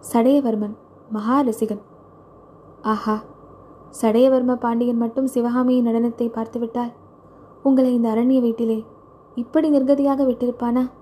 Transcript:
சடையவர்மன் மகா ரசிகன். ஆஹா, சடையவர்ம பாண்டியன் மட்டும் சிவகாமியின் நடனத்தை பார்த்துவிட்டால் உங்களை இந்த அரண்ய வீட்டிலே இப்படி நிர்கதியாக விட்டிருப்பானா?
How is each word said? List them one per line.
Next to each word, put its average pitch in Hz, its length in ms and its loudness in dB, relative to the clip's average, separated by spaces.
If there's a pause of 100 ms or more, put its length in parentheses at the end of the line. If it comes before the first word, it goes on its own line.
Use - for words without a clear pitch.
(140)
சடையவர்மன் 226 600 2 (340)
மகா 226 320 -2
ரசிகன். 214 400 -4 (1000)
ஆஹா, 214 400 -4 (800)
சடையவர்ம 247 540 4
பாண்டியன் 240 420 -2
மட்டும் 233 300 -2
சிவகாமியின் 247 580 0
நடனத்தை 233 460 -2
பார்த்துவிட்டால் 233 600 -6 (720)
உங்களை 262 300 4
இந்த 233 160 0
அரண்ய 247 320 2
வீட்டிலே 226 440 -2 (500)
இப்படி 311 340 0
நிர்கதியாக 277 560 2
விட்டிருப்பானா? 247 640 -2 (120)